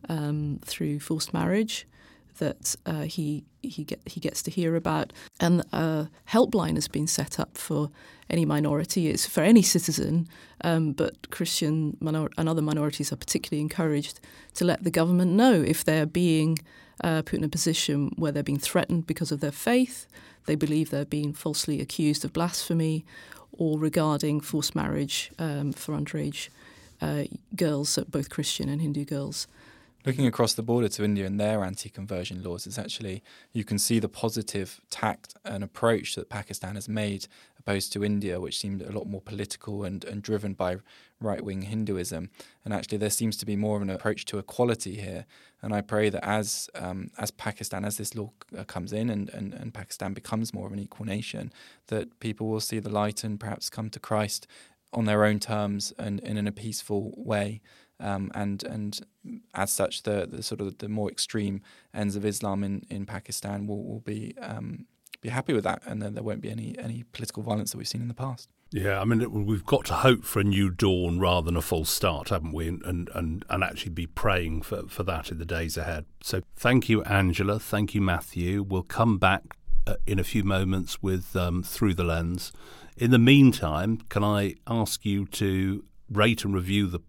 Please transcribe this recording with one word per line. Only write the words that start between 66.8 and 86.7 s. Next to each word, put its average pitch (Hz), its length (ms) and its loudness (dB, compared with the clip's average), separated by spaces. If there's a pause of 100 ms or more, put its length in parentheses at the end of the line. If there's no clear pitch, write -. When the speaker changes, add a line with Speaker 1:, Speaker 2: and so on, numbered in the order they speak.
Speaker 2:
political 113 280 -8
violence 107 300 -2
that 113 60 -10
we've 110 100 -8
seen 117 140 -6
in 120 80 -6
the 120 40 -8
past. 131 360 -8 (200)
Speaker 3:
Yeah, 95 300 -2
I 98 60 0
mean, 113 160 4
it, 120 100 -2
we've 104 340 0
got - 200 2
to - 80 -2
hope 123 320 6
for - 160 0
a - 20 4
new 98 280 4
dawn 90 500 2
rather 87 240 4
than 85 100 2
a 80 60 2
false 80 280 0
start, 82 400 0
haven't 80 220 -2
we? 82 160 -4
And, 87 160 -6
and, 87 320 -4
and, 85 340 -2
and 92 140 0
actually - 280 -6
be 85 160 -4
praying 82 560 2
for, - 260 -6
for - 140 -6
that 82 280 -2
in 85 60 -6
the 82 80 -6
days 82 320 -2
ahead. 78 260 -4 (180)
So - 200 -2 (120)
thank 123 360 4
you, 107 140 6
Angela. 98 560 2
Thank 104 360 0
you, 101 60 4
Matthew. 90 600 0
We'll 95 220 0
come 117 360 4
back, - 360 4 (320)
uh, 104 80 4 (100)
in 98 140 2
a 95 60 2
few 107 180 2
moments 95 580 2
with, 92 360 -2
um, 87 260 2
Through 101 300 2
the 90 100 0
Lens. 85 480 0 (460)
In 120 140 4
the 123 80 10
meantime, 113 880 8
can 104 160 2
I 101 300 2 (120)
ask 113 380 -2
you 98 220 0
to 95 580 0 (260)
rate 110 320 4
and 101 100 0
review 95 340 2